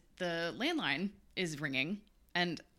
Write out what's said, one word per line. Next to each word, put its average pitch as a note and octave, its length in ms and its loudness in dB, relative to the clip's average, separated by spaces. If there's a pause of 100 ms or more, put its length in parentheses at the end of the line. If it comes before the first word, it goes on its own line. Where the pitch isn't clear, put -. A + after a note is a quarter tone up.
(180)
the E3+ 400 0
landline G3 540 0 (260)
is D#3 240 0
ringing, D3+ 400 0 (340)
and, F3 240 0 (200)